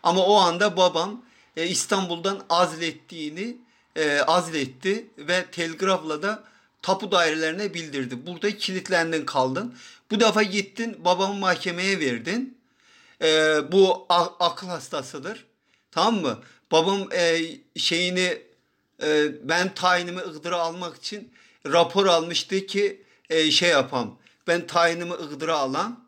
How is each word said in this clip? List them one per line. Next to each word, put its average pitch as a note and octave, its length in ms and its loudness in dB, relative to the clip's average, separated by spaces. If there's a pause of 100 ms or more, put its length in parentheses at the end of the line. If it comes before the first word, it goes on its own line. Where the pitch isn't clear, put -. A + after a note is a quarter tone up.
Ama F3+ 220 4
o G3+ 100 6
anda F3+ 420 4
babam, F3+ 480 0 (320)
e, E3 100 -4
İstanbul'dan F#3 800 -2
azlettiğini, E3+ 1080 -2 (380)
e, D3 240 2
azletti E3 880 0 (120)
ve F3 340 -2
telgrafla E3 720 -2
da G#3+ 220 -6 (380)
tapu F#3+ 300 -2
dairelerine D#3+ 600 0
bildirdi. C#3 540 -8
Burada G#3 300 -4
kilitlendin, E3+ 680 -2
kaldın. C#3 500 -2 (360)
Bu G#3 80 -2
defa G#3+ 240 4
gittin, G#3 640 -4
babamı F#3+ 280 2
mahkemeye F#3 680 -2
verdin. D3 580 -4 (640)
E, D#3 380 4 (120)
bu F#3 380 4
a-, F3 380 2
akıl F#3 200 -4
hastasıdır. D#3 760 -10 (460)
Tamam G3+ 300 2
mı? A#2+ 180 -2 (320)
Babam, F#3+ 440 2
e, E3+ 260 2 (340)
şeyini, F3+ 720 0 (560)
e, D3+ 240 2 (160)
ben F3 300 0
tayinimi F3+ 480 0
Iğdır'a E3+ 360 -6
almak E3+ 400 -6
için - 360 -14 (320)
rapor E3+ 400 4
almıştı E3+ 600 0
ki, G3 360 -2 (280)
e, D#3 220 2
şey F3 180 4
yapam. C3 500 0 (280)
Ben E3+ 200 0
tayinimi E3+ 460 0
Iğdır'a D#3 440 -4
alan D3+ 500 -4